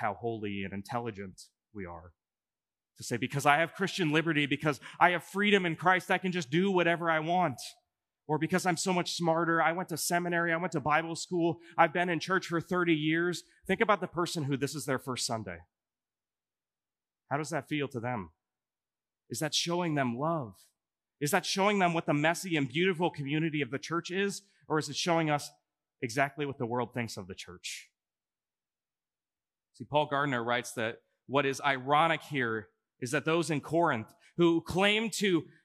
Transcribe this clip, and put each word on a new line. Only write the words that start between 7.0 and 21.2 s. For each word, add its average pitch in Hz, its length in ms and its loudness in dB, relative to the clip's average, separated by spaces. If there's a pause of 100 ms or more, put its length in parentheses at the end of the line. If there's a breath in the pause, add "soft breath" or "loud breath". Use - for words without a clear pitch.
I 160 100 2
want." 160 400 0 (680)
Or, 151 100 0
"Because 160 280 0
I'm 175 120 2
so 185 160 0
much 175 200 0
smarter, 165 480 2
I 160 100 4
went 175 180 -4
to 156 80 -4
seminary, 175 560 0
I 165 40 0
went 180 160 -4
to 151 60 -2
Bible 156 360 0
school, 170 440 -2 (180 loud breath)
I've 160 160 6
been 180 160 0
in 165 100 0
church 180 260 -2
for 170 160 -2
thirty 175 320 0
years." 165 500 0 (220 soft breath)
Think 190 160 0
about 214 200 4
the 190 60 -6
person 165 360 -4
who 139 140 -2
this 135 180 -4
is 139 100 -8
their 131 140 -2
first 123 260 -6
Sunday. 98 340 -6 (1700)
How 139 60 0
does 151 140 -6
that 143 180 -6
feel 147 180 -2
to 123 120 -8
them? 110 320 -6 (1000)
Is 127 100 -8
that 151 160 -4
showing 170 400 0
them 123 220 0
love? 143 380 -4 (640)